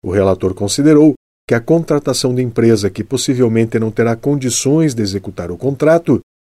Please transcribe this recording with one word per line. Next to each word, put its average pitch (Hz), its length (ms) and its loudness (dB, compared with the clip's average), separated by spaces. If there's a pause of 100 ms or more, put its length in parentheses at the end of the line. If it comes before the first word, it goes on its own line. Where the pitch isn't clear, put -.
O - 80 -8
relator 95 440 0
considerou 147 600 4 (340)
que 123 60 0
a 117 60 0
contratação 143 760 -2
de 127 80 0
empresa 113 460 2
que 101 140 -6
possivelmente 117 760 0
não 110 120 -2
terá 117 240 0
condições 139 800 0
de 113 80 -4
executar 95 480 -6
o 87 80 -10
contrato 147 600 0 (360)